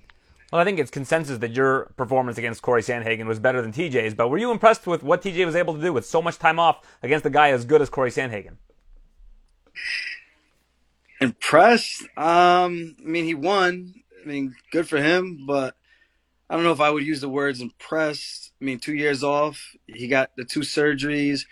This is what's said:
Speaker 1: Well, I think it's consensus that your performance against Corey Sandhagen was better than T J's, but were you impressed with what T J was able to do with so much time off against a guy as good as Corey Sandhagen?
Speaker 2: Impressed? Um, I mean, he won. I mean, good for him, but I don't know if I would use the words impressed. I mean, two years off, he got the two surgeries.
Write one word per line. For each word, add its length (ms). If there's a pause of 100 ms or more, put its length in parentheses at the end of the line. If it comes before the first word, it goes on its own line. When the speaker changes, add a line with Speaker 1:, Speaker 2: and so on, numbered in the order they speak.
(520)
Speaker 1:
Well, 80
I 40
think 140
it's 120
consensus 480
that 140
your 440
performance 400
against 240
Corey 220
Sandhagen 420
was 140
better 240
than 100
T 160
J's, 240
but 160
were 80
you 140
impressed 360
with 160
what 200
T 100
J 140
was 100
able 180
to 60
do 140
with 100
so 160
much 180
time 200
off 240 (200)
against 220
a 60
guy 220
as 120
good 160
as 80
Corey 220
Sandhagen? 460 (2750)
Speaker 2:
Impressed? 800 (160)
Um, 800
I 60
mean, 200
he 80
won. 640 (280)
I 40
mean, 280 (180)
good 140
for 120
him, 480
but 280 (760)
I 40
don't 100
know 80
if 80
I 100
would 160
use 160
the 80
words 320
impressed. 960
I 40
mean, 140
two 160
years 280
off, 520 (120)
he 200
got 300
the 80
two 160
surgeries. 920